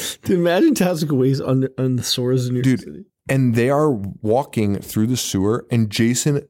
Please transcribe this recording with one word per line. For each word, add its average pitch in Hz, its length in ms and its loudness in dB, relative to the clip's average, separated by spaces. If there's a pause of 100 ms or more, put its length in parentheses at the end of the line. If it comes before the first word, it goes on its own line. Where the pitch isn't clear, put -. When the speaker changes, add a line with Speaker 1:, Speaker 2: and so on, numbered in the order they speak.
(240)
Speaker 1:
Dude, 190 160 2
imagine 180 340 4
toxic 170 380 0
waste 135 320 2
on, 131 240 0 (100)
on 131 200 0
the 117 60 -4
sewers 123 440 -2
in 123 80 -2
New 123 60 0
York 131 40 -2
Speaker 2:
Dude, 123 140 2
Speaker 1:
City. 73 260 -16 (220)
Speaker 2:
and 131 260 2
they 117 160 2
are 147 220 2
walking 104 880 -2
through - 280 -2
the 123 100 0
sewer, 104 520 -2
and 113 220 0
Jason 123 580 0